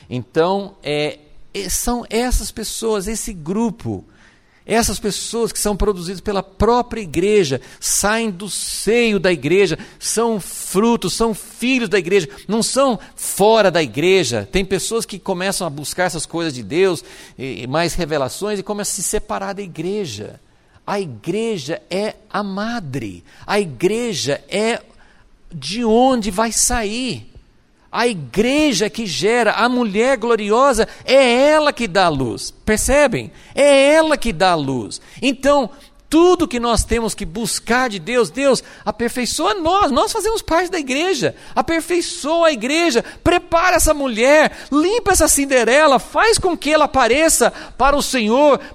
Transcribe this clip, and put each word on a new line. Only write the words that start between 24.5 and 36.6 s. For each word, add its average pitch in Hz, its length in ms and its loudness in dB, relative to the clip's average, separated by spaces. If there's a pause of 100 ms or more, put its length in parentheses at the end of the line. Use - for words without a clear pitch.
de 170 360 -6
onde 233 440 4
vai 220 220 -2
sair. 220 800 -4 (580)
A 220 160 -2
igreja 220 840 0
que 226 180 -8
gera, 202 460 2
a 220 160 2
mulher 247 480 0
gloriosa, 226 720 2 (180)
é 262 440 6
ela 302 220 4
que 240 160 -4
dá 180 200 2
a - 20 4
luz. 131 420 -4
Percebem? 226 800 0 (240)
É 277 380 6
ela 320 240 4
que 233 160 -2
dá 180 180 4
a 170 40 4
luz. 135 440 -4 (220)
Então, 269 480 2 (400)
tudo 349 400 4
que 240 100 -4
nós 233 240 0